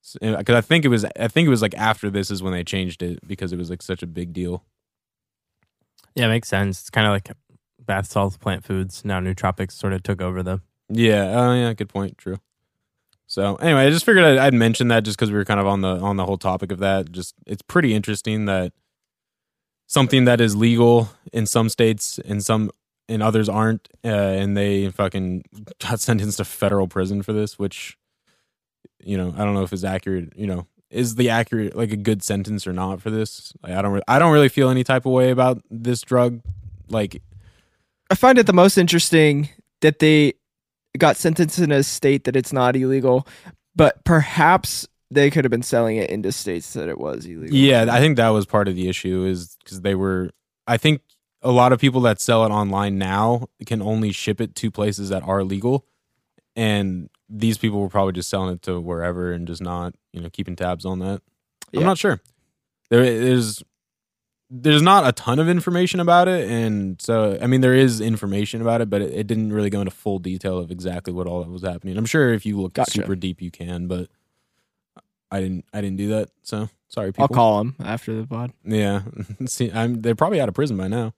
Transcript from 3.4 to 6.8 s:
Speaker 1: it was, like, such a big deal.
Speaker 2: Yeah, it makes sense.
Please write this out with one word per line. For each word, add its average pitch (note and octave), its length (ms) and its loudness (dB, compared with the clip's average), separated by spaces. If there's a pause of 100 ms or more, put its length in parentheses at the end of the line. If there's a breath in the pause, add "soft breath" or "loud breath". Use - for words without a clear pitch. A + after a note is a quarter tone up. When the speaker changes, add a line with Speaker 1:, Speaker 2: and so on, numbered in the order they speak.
Speaker 1:
it F2+ 60 -8
was, F2 140 -8
like, F2 100 -12
such F#2 220 -10
a F2+ 40 -12
big F2 260 -10
deal. F2+ 300 -8 (1500)
Speaker 2:
Yeah, A#2+ 140 0
it - 20 4
makes A2+ 180 0
sense. G2 340 -2